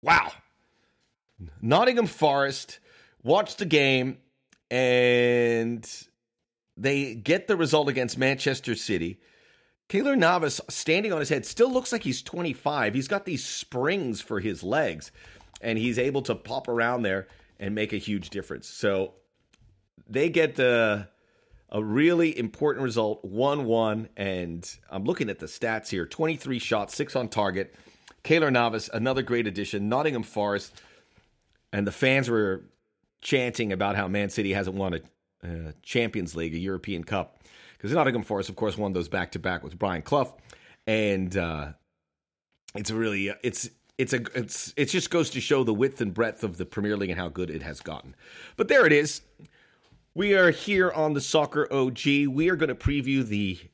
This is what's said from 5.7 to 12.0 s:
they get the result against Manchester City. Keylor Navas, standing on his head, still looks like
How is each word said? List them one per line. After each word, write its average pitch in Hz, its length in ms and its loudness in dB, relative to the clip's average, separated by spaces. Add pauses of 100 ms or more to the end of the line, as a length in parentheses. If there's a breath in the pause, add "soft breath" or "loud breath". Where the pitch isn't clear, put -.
they 135 400 -2
get 156 320 0
the 202 100 2
result 151 320 4
against 127 280 -2
Manchester 131 580 0
City. 90 440 -4 (680 soft breath)
Keylor 269 280 2
Navas, 165 520 2
standing 190 420 0
on 160 80 0
his 139 100 -4
head, 147 160 0
still 247 260 2
looks 254 200 0
like 233 120 -4